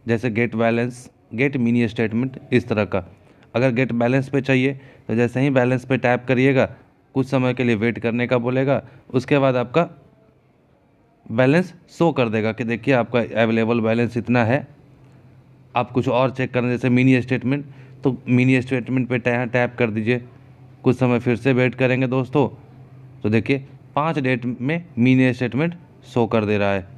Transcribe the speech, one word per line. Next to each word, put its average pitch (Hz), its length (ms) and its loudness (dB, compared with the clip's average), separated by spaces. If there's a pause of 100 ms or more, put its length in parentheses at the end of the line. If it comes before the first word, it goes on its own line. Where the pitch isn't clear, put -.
जैसे 113 220 -2
गेट 113 260 -2
बैलेंस, 117 540 -2 (240)
गेट 139 240 -2
मिनी 120 300 2
स्टेटमेंट, 113 520 -4 (140)
इस 120 140 2
तरह 107 180 0
का। 92 200 -4 (500)
अगर 127 160 2
गेट 117 200 -2
बैलेंस 123 380 0
पे 139 120 0
चाहिए 135 320 0 (340)
तो 113 80 -4
जैसे 120 260 0
ही 143 80 2
बैलेंस 127 360 2
पे 131 120 0
टैप 123 300 0
करिएगा, 127 380 4 (480)
कुछ 131 140 -2
समय 127 260 0
के 127 100 -4
लिए 120 120 2
वेट 110 240 -2
करने 117 280 -2
का 123 100 0
बोलेगा, 127 460 0 (300)
उसके 131 260 2
बाद 135 160 2
आपका 123 340 0 (1400)
बैलेंस 135 420 2 (160)
शो 170 220 0
कर 127 180 0
देगा 110 220 0
कि 110 120 -8
देखिए 117 300 -2
आपका 120 260 2
अवेलेबल 113 600 0
बैलेंस 113 360 0
इतना 120 280 2
है। 135 220 0 (1080)
आप 123 160 -2
कुछ 123 160 -2
और 127 240 0
चेक 123 220 -6
करें 123 160 -2
जैसे 123 200 -2
मिनी 127 320 4
स्टेटमेंट, 131 440 -4 (380)
तो 127 140 0 (120)
मिनी 127 320 4
स्टेटमेंट 127 480 -4
पे 127 80 0
टै-, 120 360 -2
टैप 120 260 0
कर 120 100 0
दीजिए। 113 320 -2 (640)
कुछ 127 140 2
समय 123 220 2
फिर 120 160 0
से 120 180 0
वेट 127 220 0
करेंगे 127 320 0
दोस्तों, 131 420 0 (720)
तो 107 80 -2
देखिए 135 380 0 (280)
पाँच 151 240 0
डेट 127 260 -2
में 135 400 -4 (140)
मिनी 131 340 4
स्टेटमेंट 131 420 -2 (380)
शो 117 140 2
कर 113 180 0
दे 104 120 0
रहा 101 160 0
है। 95 140 -4 (100)